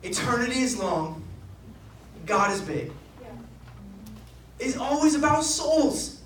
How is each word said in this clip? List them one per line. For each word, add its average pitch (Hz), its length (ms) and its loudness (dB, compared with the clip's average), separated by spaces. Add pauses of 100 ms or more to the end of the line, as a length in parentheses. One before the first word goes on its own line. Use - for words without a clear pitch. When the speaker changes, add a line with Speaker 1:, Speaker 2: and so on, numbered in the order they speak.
Speaker 1:
eternity 240 580 0
is 240 160 2
long, 165 460 -2 (1040)
God 202 260 4
is 190 80 -2
big. - 320 -4 (280)
Speaker 2:
Yeah. 226 80 -16 (1300)
Speaker 1:
It's 262 180 -2
always 302 380 4
about 302 300 4
souls. - 800 2